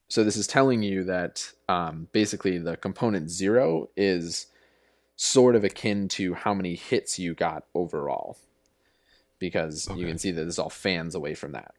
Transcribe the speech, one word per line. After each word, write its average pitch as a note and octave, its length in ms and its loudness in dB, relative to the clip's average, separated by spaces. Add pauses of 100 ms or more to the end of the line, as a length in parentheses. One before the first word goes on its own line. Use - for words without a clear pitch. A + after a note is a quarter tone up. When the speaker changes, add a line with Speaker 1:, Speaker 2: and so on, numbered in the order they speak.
Speaker 1:
So A2 160 2
this G#2+ 140 2
is G2+ 100 -2
telling C3+ 340 4
you G2 220 0
that, F2+ 480 -4 (160)
um, E2 440 -2
basically G#2 460 2
the E2 200 -4
component G2 520 -2
zero G#2 680 2
is F2+ 500 0 (680)
sort B2 400 6
of G#2 80 6
akin G2+ 440 0
to F#2 260 -2
how G#2 200 -2
many F#2 220 -2
hits - 440 -2
you F2 140 -4
got D#2+ 320 -2 (100)
overall, C#2+ 640 -4 (1000)
because D#2+ 520 -4
you G2 60 -6
Speaker 2:
Okay. F2 100 -4
Speaker 1:
can E2 120 -4
see G2 140 -2
that E2 140 -4
this E2+ 120 -6
all D#2+ 120 -2
fans E2+ 440 -4
away D#2+ 220 -6
from D2 160 -12
that. A1 280 -14